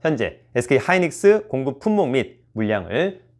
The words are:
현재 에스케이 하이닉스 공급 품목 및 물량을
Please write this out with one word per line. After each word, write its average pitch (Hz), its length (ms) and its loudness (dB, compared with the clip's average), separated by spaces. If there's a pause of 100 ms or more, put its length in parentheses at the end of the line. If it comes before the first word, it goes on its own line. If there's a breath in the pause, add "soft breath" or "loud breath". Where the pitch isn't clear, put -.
현재 120 400 -2 (120)
에스케이 127 240 2
하이닉스 185 720 2
공급 135 320 -4
품목 202 300 0
및 127 340 -2 (100)
물량을 107 680 -2 (160)